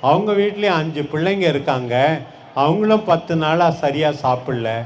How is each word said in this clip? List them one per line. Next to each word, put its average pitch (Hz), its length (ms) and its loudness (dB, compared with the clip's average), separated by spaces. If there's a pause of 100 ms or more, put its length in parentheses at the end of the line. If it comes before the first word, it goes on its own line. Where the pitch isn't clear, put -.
அவங்க 185 320 2
வீட்லயும் 202 460 0
அஞ்சு 156 220 -4
பிள்ளைங்க 175 460 -2
இருக்காங்க, 131 480 0 (600)
அவங்களும் 214 560 2
பத்து 165 240 0
நாளா 160 320 2 (160)
சரியா 147 280 0 (120)
சாப்பிடல 123 460 -2 (160)